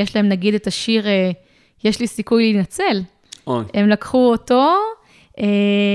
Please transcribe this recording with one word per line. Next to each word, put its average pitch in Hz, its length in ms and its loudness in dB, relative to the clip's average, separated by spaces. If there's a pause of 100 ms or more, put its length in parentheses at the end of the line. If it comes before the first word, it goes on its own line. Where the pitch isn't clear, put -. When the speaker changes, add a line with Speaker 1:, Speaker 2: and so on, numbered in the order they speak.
Speaker 1:
יש 196 140 -4
להם 208 140 2
נגיד 196 240 0
את 208 140 -4
השיר, 214 400 -2
אה, 190 240 0 (520)
"יש 214 160 0
לי 240 80 -2
סיכוי 226 360 0 (100)
להינצל". 208 480 -2 (460)
Speaker 2:
אוי. 120 160 -2 (100)
Speaker 1:
הם 208 160 2
לקחו 240 420 2
אותו, 254 440 2 (640)
אה, 208 60 -2 (500)